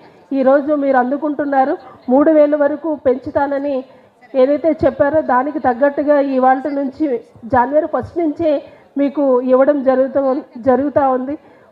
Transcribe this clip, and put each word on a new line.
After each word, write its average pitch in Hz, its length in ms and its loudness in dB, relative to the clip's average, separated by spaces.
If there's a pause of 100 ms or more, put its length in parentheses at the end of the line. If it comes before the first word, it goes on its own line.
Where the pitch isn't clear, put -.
(320)
ఈరోజు 277 420 2
మీరు 277 220 0
అందుకుంటున్నారు. 277 800 -2 (320)
మూడు 285 220 4
వేలు 294 260 4
వరకు 294 380 -2
పెంచుతానని 277 920 -2 (500)
ఏదైతే 294 500 2
చెప్పారో 294 360 0
దానికి 285 380 -2
తగ్గట్టుగా 285 600 0
ఇవాళ 262 480 2
నుంచి 277 520 -4 (240)
జనవరి 262 420 0
ఫస్ట్ 277 320 -6
నుంచే 311 460 -2 (340)
మీకు 277 420 0
ఇవ్వడం 262 440 2
జరుగుతూ 269 360 0
ఉం-, 262 420 -4
జరుగుతూ 269 480 0
ఉంది. 262 280 -4 (340)